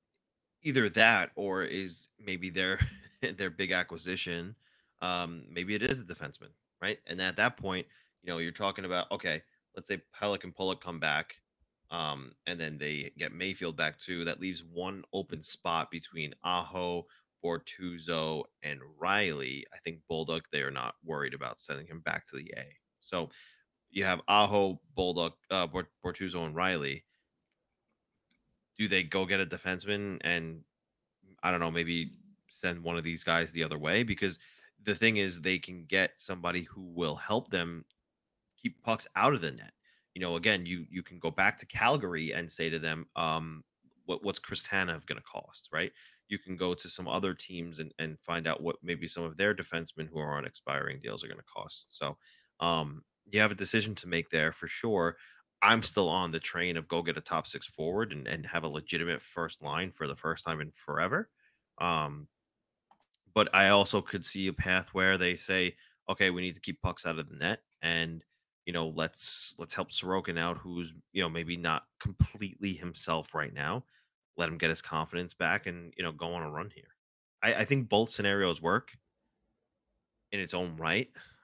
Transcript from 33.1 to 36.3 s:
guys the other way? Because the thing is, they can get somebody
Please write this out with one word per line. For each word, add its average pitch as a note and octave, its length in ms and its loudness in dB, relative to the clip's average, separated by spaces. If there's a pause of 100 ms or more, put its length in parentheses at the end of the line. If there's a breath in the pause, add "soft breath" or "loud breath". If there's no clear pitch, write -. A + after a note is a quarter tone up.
guys E2 260 4
the E2 140 -2
other D#2 140 -4
way? E2 240 4
Because G#2+ 360 0 (460 soft breath)
the G#2 100 2
thing A2 220 6
is, F#2 240 2
they F#2 180 2
can F2 280 -12
get F#2 320 2
somebody F2 440 -2